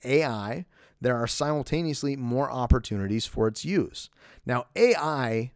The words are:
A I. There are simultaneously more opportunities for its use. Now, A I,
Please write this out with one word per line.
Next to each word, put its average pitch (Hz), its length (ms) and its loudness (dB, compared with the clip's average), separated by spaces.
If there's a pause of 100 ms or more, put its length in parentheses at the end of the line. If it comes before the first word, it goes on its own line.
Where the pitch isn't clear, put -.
A 143 220 4
I. 117 400 -4 (340)
There 123 160 2
are 117 120 0
simultaneously 147 880 -2
more 131 360 -2
opportunities 113 720 0
for - 220 0
its 107 160 -4
use. 170 460 -2 (360)
Now, 123 200 -2 (100)
A 226 200 6
I, 127 600 -2